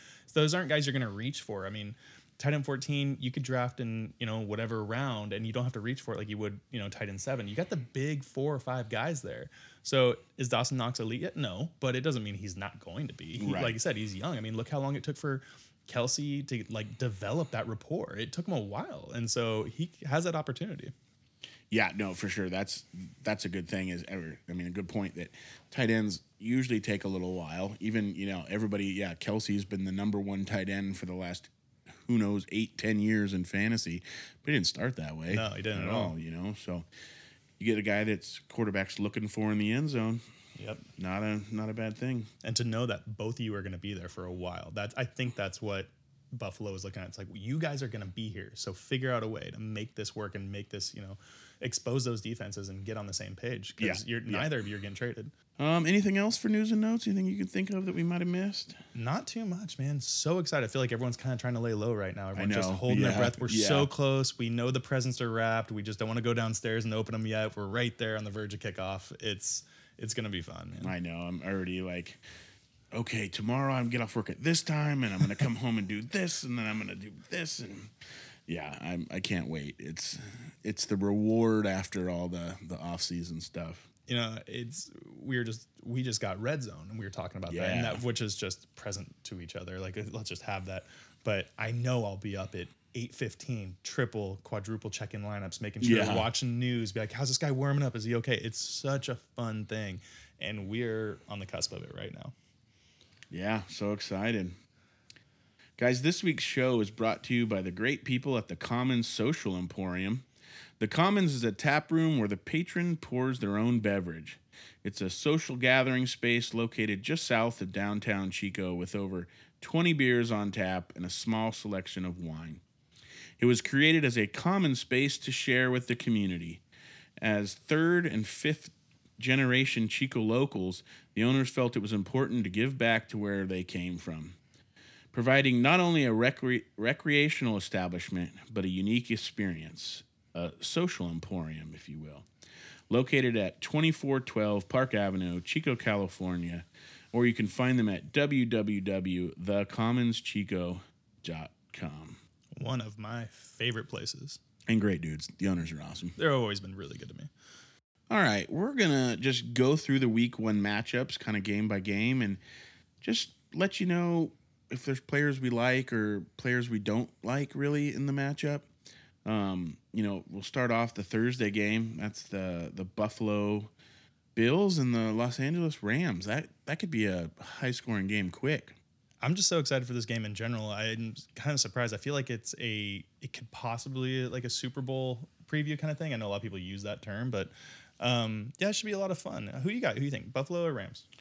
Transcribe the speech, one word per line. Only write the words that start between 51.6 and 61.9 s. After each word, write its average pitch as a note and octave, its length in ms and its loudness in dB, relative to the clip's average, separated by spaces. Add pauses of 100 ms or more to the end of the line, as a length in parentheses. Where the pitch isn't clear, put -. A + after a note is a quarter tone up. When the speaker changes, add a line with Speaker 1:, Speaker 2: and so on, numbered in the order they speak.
Speaker 1:
expose B2 440 0
those A#2 160 -2
defenses G2+ 480 -6
and F#2+ 160 -10
get A2 100 -4
on G#2 120 -6
the F2+ 60 -8
same G2 220 -6
page." A#2+ 400 -6
'Cause A2 100 0
Speaker 2:
Yeah. G2+ 100 2 (240)
Speaker 1:
you're, - 40 -6
Speaker 2:
Yeah. G#2 160 -2
Speaker 1:
neither D3 200 0
of G2+ 80 -4
you G#2 80 -4
are G#2 40 -6
getting G2+ 160 -8
traded. A#2 340 -6 (300)
Speaker 2:
Um, D#3+ 260 4
anything G3 320 6
else G#3+ 200 2
for A3+ 100 0
news G#3+ 240 4
and A3+ 80 4
notes? A3 260 2
Anything G3 200 2
you F#3+ 120 0
can F#3+ 100 0
think F#3+ 240 0
of F#3+ 140 -2
that F#3 100 -2
we E3+ 80 2
might F3 180 2
have F3 80 2
missed? F#3+ 460 -2 (200)
Speaker 1:
Not C3 320 -2
too A3+ 180 -4
much, F#3 320 -6
man. C#3 220 0
So E3+ 400 0
excited. D3 240 2
I A2 60 0
feel C3+ 120 0
like A#2+ 120 2
everyone's A#2+ 240 0
kinda C3 200 -2
trying B2 180 -2
to A2+ 40 0
lay A#2 140 2
low A2 200 2